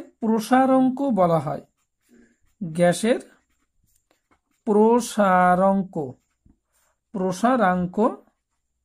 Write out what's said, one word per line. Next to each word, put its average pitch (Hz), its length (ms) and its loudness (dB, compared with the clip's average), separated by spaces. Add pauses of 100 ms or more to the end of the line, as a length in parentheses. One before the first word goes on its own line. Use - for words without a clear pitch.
(200)
প্রসারাঙ্ক 254 800 0 (220)
বলা 170 260 2
হয়, 147 160 -8 (1160)
গ্যাসের 175 400 0 (1500)
প্রসারাঙ্ক, 196 1300 2 (1200)
প্রসারাঙ্ক 185 840 -2 (880)